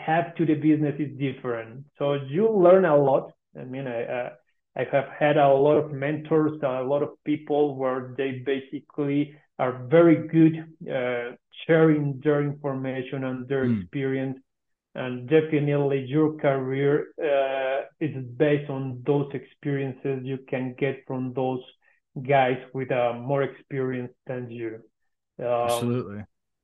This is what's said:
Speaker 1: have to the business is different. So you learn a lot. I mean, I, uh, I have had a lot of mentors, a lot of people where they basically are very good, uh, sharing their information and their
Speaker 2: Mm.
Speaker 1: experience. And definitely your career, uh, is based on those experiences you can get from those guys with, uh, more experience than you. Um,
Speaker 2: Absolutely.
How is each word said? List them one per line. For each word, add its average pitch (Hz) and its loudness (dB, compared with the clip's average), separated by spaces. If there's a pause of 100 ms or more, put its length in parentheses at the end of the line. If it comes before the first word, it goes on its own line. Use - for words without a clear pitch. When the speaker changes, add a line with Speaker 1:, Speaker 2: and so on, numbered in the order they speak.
Speaker 1:
have 165 0
to 170 0
the 151 4
business 147 2
is 127 -6
different. 127 -6 (120)
So 143 0
you 143 0
learn 185 8
a 156 4
lot. 139 2 (260)
I - -14
mean, 131 -10
I, - -6
uh, 123 -6 (460)
I 127 -2
have 139 2 (120)
had 147 2
a 143 6
lot 143 4
of 147 -2
mentors, 151 -2
a 131 -2
lot 143 0
of 143 -4 (160)
people 147 0
where 127 -4
they 135 -4
basically 143 -4 (240)
are 127 -4
very 160 6
good, 160 4 (160)
uh, 123 -4 (320)
sharing 151 4
their 147 2
information 131 -6
and 127 -8
their 135 0
Speaker 2:
Mm. 113 2
Speaker 1:
experience. 135 -4 (540)
And 123 -8
definitely 143 2
your 151 2
career, 135 0 (140)
uh, 135 0 (180)
is 131 -6 (100)
based 147 2
on 135 -6
those 143 0
experiences 135 -6
you 131 -6 (100)
can 127 -4
get 135 -4
from 127 -6
those 127 -4 (600)
guys 131 2 (160)
with, 131 -6
uh, 120 0
more 135 -2
experience 127 -6 (140)
than 123 -10
you. 113 -10 (580)
Um, - -8
Speaker 2:
Absolutely. 120 -2 (400)